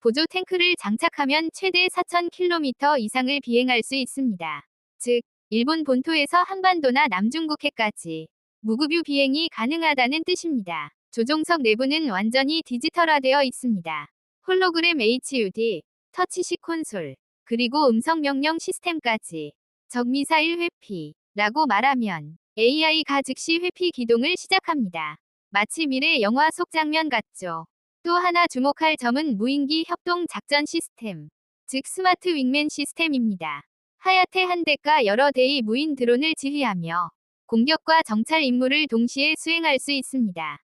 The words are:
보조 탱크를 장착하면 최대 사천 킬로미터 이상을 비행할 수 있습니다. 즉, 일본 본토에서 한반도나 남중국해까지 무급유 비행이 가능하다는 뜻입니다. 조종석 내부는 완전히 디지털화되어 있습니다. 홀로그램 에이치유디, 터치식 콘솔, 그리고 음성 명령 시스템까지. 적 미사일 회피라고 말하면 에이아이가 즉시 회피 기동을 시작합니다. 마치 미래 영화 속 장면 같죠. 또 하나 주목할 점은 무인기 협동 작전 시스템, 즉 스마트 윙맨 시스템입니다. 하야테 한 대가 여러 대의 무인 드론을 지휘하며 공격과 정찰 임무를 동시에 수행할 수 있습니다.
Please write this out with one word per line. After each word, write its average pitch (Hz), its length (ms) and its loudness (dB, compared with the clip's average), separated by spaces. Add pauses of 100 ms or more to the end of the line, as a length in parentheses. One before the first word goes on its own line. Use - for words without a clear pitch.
보조 247 220 2
탱크를 359 500 0
장착하면 294 760 0
최대 370 340 0
사천 349 420 -2
킬로미터 302 680 0
이상을 254 420 -2
비행할 247 440 0
수 - 120 -6
있습니다. 196 720 -4 (300)
즉, 240 240 0 (280)
일본 285 360 0
본토에서 285 540 2
한반도나 349 680 2
남중국해까지 214 1200 -4 (320)
무급유 285 440 0
비행이 277 500 0
가능하다는 294 720 0
뜻입니다. 208 680 -4 (200)
조종석 311 500 0
내부는 269 480 0
완전히 262 560 0
디지털화되어 285 760 2
있습니다. 175 640 -4 (380)
홀로그램 349 540 2
에이치유디, 226 840 -2 (280)
터치식 359 480 -4
콘솔, 202 560 -6 (300)
그리고 247 420 2
음성 247 320 2
명령 294 400 0
시스템까지. 220 960 -4 (340)
적 247 220 -2
미사일 311 500 0
회피라고 208 1040 -4
말하면 208 720 0 (220)
에이아이가 285 640 2
즉시 294 380 -2
회피 359 320 -2
기동을 240 440 2
시작합니다. 190 800 -2 (340)
마치 214 380 0
미래 277 320 2
영화 254 320 4
속 349 200 -6
장면 311 360 0
같죠. 180 600 -6 (380)
또 339 100 2
하나 349 320 4
주목할 285 500 0
점은 254 400 0
무인기 285 500 0
협동 349 400 -2
작전 - 380 -2
시스템, 202 640 -8 (380)
즉 269 200 -6
스마트 370 480 0
윙맨 285 320 0
시스템입니다. 226 920 -4 (360)
하야테 370 460 2
한 349 220 0
대가 294 400 2
여러 240 260 4
대의 262 300 2
무인 269 340 0
드론을 247 400 2
지휘하며 175 760 -2 (340)
공격과 311 580 2
정찰 233 400 0
임무를 262 440 2
동시에 269 500 0
수행할 320 420 0
수 - 140 -4
있습니다. 185 720 -4